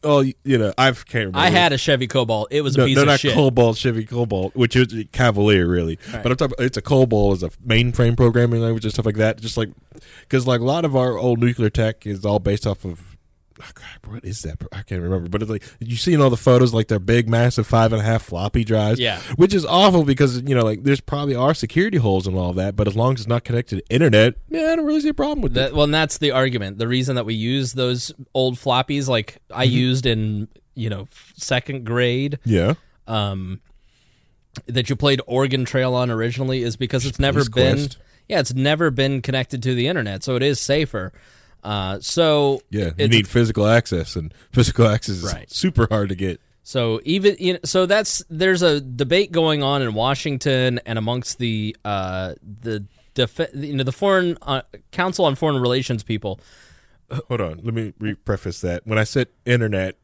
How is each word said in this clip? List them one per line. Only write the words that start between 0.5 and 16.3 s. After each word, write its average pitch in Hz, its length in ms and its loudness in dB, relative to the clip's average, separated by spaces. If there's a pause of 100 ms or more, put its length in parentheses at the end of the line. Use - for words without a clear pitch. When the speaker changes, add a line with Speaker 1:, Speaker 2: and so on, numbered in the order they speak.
Speaker 1:
know, 104 180 2
I 131 140 4
can't - 240 -8
remember. 104 240 -2
Speaker 2:
I 170 120 4
had 170 220 4
a 135 60 -2
Chevy 127 300 0
Cobalt. 113 420 -2
It 147 120 0
was 135 120 -2
a 139 40 2
Speaker 1:
No, 127 80 6
Speaker 2:
piece 135 100 4
Speaker 1:
no, 139 60 6
Speaker 2:
of 139 60 6
Speaker 1:
not 139 120 4
Speaker 2:
shit. 139 140 0
Speaker 1:
Cobalt, 120 420 4
Chevy 113 280 -2
Cobalt, 107 520 -4
which 120 180 2
is 127 180 4 (200)
Cavalier, 104 560 4
really. 85 320 0 (120)
Speaker 2:
Right. 117 100 -10
Speaker 1:
But 120 100 0
I'm 131 40 0
talking, 127 220 -2
it's 131 180 -2
a 101 60 -6
cobol 113 500 4
is 90 120 -2
a 82 60 -4 (140)
mainframe 117 520 2
programming 120 440 4
language 113 240 -2
and 107 80 -4
stuff 110 140 -2
like 104 120 -2
that. 110 220 0
Just 110 160 -8
like, 110 140 -4 (580)
'cause, 127 200 0
like, 123 120 2
a 117 40 -4
lot 156 200 0
of 139 120 0
our 127 200 2
old 120 220 0
nuclear 120 320 2
tech 110 360 -2
is 101 200 -8
all 104 140 2
based 101 260 -2
off 101 180 -4
of, 90 320 -12 (460)
oh - 100 -20
God, - 400 -18
what 117 120 -14
is 98 180 -8
that? 80 180 -10 (120)
I 98 100 -10
can't 90 180 -6
remember. 87 280 -2
But 101 120 -2
it's 107 100 -6
like, 107 120 -6 (160)
you 117 160 -8
see 175 180 0
in 156 80 6
all 135 80 8
the 120 80 2